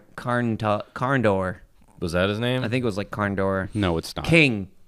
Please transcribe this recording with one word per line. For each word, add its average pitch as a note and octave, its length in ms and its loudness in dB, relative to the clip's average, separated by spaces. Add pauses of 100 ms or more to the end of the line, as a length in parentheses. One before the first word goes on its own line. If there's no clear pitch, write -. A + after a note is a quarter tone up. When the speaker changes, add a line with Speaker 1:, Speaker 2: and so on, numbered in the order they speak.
(160)
Speaker 1:
Carn-, A#2+ 420 -2
Carndor. G#2 1000 0 (420)
Speaker 2:
Was F2 140 -4
that F2+ 160 4
his G#2 100 -2
name? B2 240 -2
Speaker 1:
I A2+ 60 -2
think B2 140 -2
it - 20 0
was, G#2 120 -2
like, G2+ 140 -6
Carndor. G2 600 0
Speaker 3:
No, F#2 240 2
it's - 180 -6
not. D2+ 100 -6
Speaker 1:
King. C3 440 4 (180)